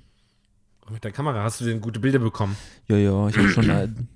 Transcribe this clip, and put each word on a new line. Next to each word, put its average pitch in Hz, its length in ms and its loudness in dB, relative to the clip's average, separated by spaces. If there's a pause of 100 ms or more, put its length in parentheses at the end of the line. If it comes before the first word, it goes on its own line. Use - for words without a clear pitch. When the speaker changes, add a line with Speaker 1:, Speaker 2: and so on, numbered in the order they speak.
(840)
Speaker 1:
Und 110 80 -14
mit 110 100 -12
der 104 80 -8
Kamera 139 300 -4
hast 110 200 -4
du 120 40 -4
denn 113 160 -2
gute 113 180 -6
Bilder 131 200 2
bekommen? 107 360 -2 (320)
Speaker 2:
Ja, 107 100 4
ja, 101 300 4
ich 110 120 -2
hab 101 100 6
schon 110 220 4
ein-, 107 440 -2